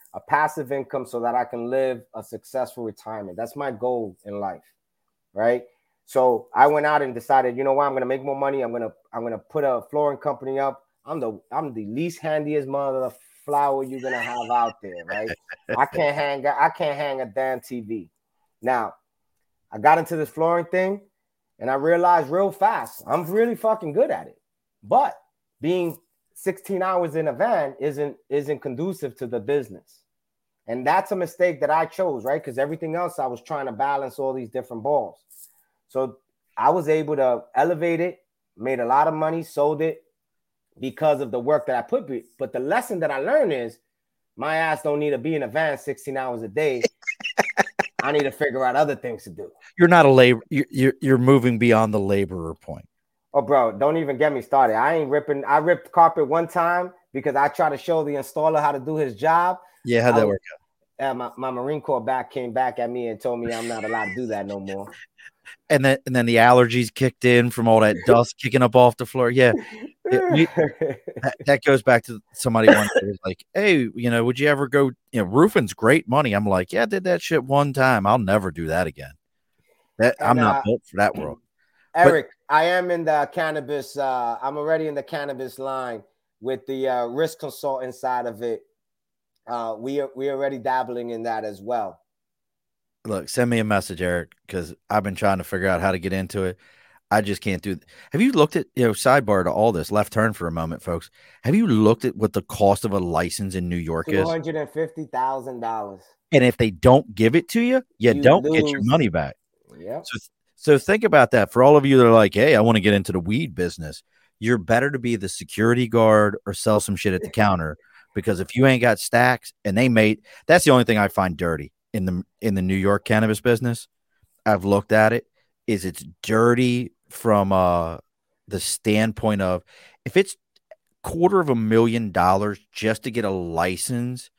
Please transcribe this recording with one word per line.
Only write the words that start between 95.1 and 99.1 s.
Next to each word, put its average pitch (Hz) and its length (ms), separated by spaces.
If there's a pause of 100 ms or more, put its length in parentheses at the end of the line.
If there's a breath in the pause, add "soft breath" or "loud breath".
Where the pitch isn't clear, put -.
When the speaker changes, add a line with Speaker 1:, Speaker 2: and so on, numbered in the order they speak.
Speaker 2:
trying 98 240
to 90 40
figure 95 240
out 90 140
how 95 100
to 92 80
get 90 140
into 95 300
it. 90 140 (520 soft breath)
I 104 120
just 101 200
can't 92 200
do 95 140
th-, - 120 (260 soft breath)
have 165 80
you 262 100
looked 156 240
at, 170 180
you 123 120
know, 113 60
sidebar 107 520